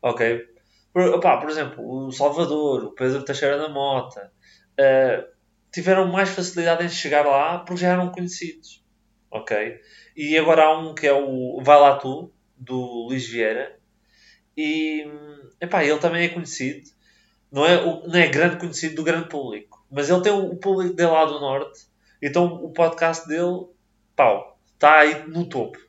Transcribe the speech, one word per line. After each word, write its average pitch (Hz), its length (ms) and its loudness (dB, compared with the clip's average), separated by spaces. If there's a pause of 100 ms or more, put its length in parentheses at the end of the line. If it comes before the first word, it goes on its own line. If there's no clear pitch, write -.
Ok? 117 420 -2 (480)
Por, 180 100 2 (120)
opá, 170 240 4
por 151 100 -6
exemplo, 135 580 -8
o 131 40 -10
Salvador, 143 760 -2
o 107 80 -14
Pedro 131 320 -2
Teixeira 143 320 -2
da 151 120 -6
Mota, 135 640 -6 (440)
eh, 131 500 2 (460)
tiveram 185 360 2
mais 185 220 0
facilidade 170 540 -2
em 170 40 -4
chegar 147 380 0
lá 147 320 2
porque 175 240 -8
já 180 80 2
eram 180 200 0
conhecidos. 180 760 -12 (460)
Ok? 110 500 -6 (360)
E 156 200 -2
agora 156 280 6
há 156 140 4
um 160 160 -10
que 151 120 -4
é 143 60 4
o 135 500 -2
Vai 143 160 10
Lá 139 180 8
Tu, 143 360 -10 (240)
do 123 500 -8
Luís 123 220 -8
Vieira. 113 500 -4 (800)
E, 156 500 -4 (540)
epá, 175 240 0
ele 147 140 2
também 170 260 0
é 170 60 -2
conhecido. 151 580 -8 (640)
Não 139 120 0
é, 170 120 6
o, 170 320 -4
não 170 100 0
é 170 80 6
grande 170 300 0
conhecido 165 400 -8
do 160 80 -6
grande 165 240 -2
público. 120 600 -12
Mas 143 200 -4
ele 180 120 2
tem 208 100 2
o, 190 200 -2
o 175 40 -10
público 185 380 -2
dele 165 160 2
lá 160 140 6
do 147 140 -4
norte. 139 440 -6 (380)
Então 160 260 0
o 170 260 -8
podcast 165 560 0
dele, 180 380 -4 (500)
pau, 113 420 2 (200)
tá 151 220 8
aí 151 280 2
no 170 200 -6
topo. 113 300 -8 (100)